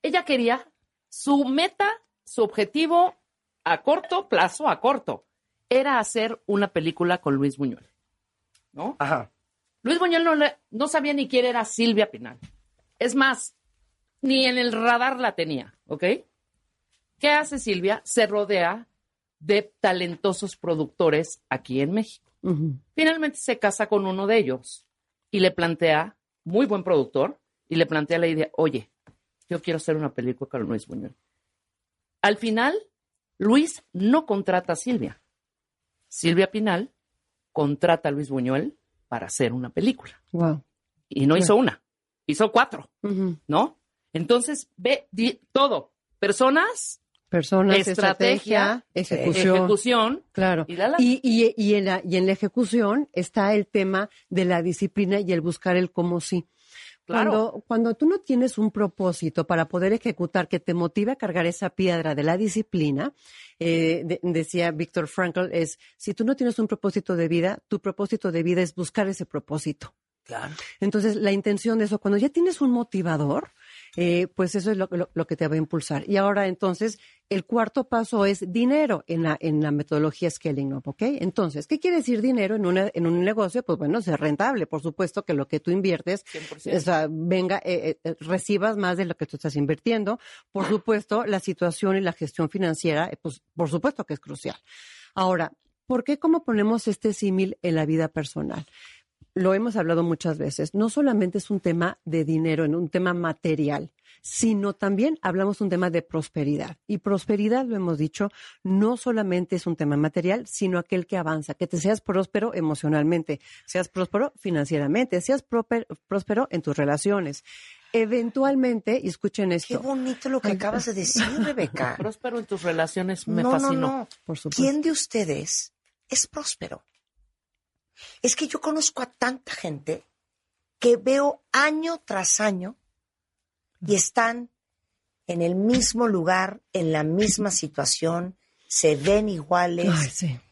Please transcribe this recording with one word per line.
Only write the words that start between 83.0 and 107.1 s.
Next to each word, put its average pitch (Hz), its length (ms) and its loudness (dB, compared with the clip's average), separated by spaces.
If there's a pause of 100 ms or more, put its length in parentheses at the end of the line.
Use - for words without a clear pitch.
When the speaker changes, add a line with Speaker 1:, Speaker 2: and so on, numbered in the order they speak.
Speaker 3:
un 175 180 2
negocio? 214 380 0
Pues 170 160 -2
bueno, 175 240 0
ser 160 180 -2
rentable. 175 460 0
Por 151 160 -6
supuesto 170 420 -4
que 175 80 -4
lo 139 160 -2
que 151 120 -2
tú - 100 -4
inviertes, 185 560 -2
Speaker 1:
Cien 156 200 -14
por - 140 -16
ciento. 160 180 -2
Speaker 3:
o 151 40 0
sea, 156 280 2
venga, 180 540 0
eh, 165 400 -2
eh, 165 160 -4
recibas 190 560 0
más 180 220 0
de 190 80 0
lo 165 100 -6
que - 80 -4
tú 143 140 -12
estás 147 180 -4
invirtiendo. 202 640 -2 (320)
Por 196 160 -2
supuesto, 214 560 0
la 196 160 -2
situación 190 560 -2
y 196 60 0
la 175 100 -2
gestión 156 380 -4
financiera, 165 600 -2
eh, - 60 -12
pues, - 240 -10 (160)
por 160 140 -2
supuesto 175 340 -2
que - 80 -8
es 143 80 -8
crucial. - 360 -12 (580)
Ahora, 185 380 0 (340)
¿por 247 180 -2
qué, 285 140 -2
cómo 330 260 2
ponemos 220 420 0
este 214 280 -2
símil 190 480 0
en 170 140 0
la 156 100 2
vida 160 220 0
personal? 151 580 -6 (680)
Lo 190 200 2
hemos 220 220 -2
hablado 170 260 2
muchas 165 340 -2
veces, 151 380 -4
no 214 140 2
solamente 214 500 2
es - 100 -6
un 196 120 -2
tema 170 440 0
de 160 200 -2
dinero, 160 400 0
en 147 100 0
un 170 140 -2
tema 180 260 0
material, 156 800 -2 (280)
sino 202 540 0
también 214 480 0
hablamos 190 380 0
un 202 80 0
tema 180 220 0
de 165 120 0
prosperidad. 151 720 -4 (120)
Y 208 100 -2
prosperidad, 208 680 0